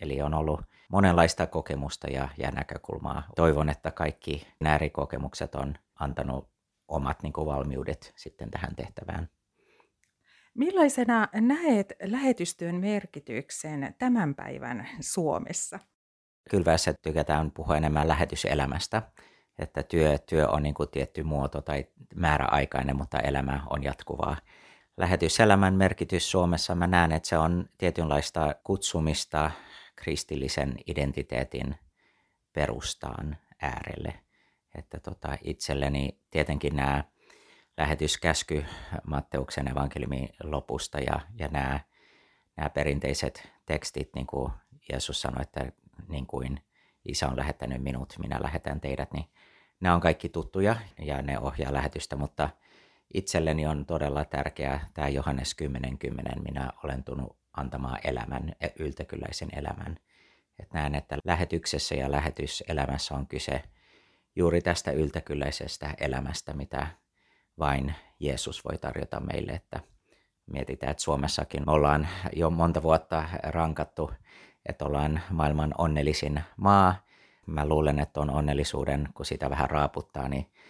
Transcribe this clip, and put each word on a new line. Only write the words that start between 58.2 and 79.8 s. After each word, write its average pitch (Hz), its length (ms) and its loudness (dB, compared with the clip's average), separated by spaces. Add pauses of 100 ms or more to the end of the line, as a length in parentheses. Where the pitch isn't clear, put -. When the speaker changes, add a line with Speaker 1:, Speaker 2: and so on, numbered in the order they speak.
Speaker 1:
yltäkylläisen - 720 -8
elämän. 78 440 -8 (640)
Et - 140 -18
näen, 73 220 -2
että 71 280 -6
lähetyksessä 85 720 -2
ja 67 160 0
lähetyselämässä 71 1040 -2
on 69 120 -4
kyse 69 360 -4 (720)
juuri 87 260 4
tästä 87 300 0
yltäkylläisestä 73 1080 -2
elämästä, 67 540 -4
mitä 69 340 -4 (720)
vain 69 340 0 (260)
Jeesus - 460 -4
voi 67 120 -4
tarjota - 420 -6
meille, - 320 -4
että - 280 -8 (640)
mietitään, 67 460 -4
että 71 120 -4
Suomessakin 73 640 0
me 73 60 4
ollaan 76 360 6 (260)
jo 82 160 2
monta 82 340 4
vuotta 80 460 2 (140)
rankattu, 80 680 -2 (540)
että - 200 -6
ollaan 73 360 2 (100)
maailman 76 460 2
onnellisin 76 640 2 (160)
maa. 98 480 6 (400)
Mä 76 200 -2
luulen, 76 340 4
että 73 200 -2
on 73 100 0
onnellisuuden, 71 840 0
kun - 120 -10
sitä 71 240 -4
vähän 69 200 0
raaputtaa, 71 600 -2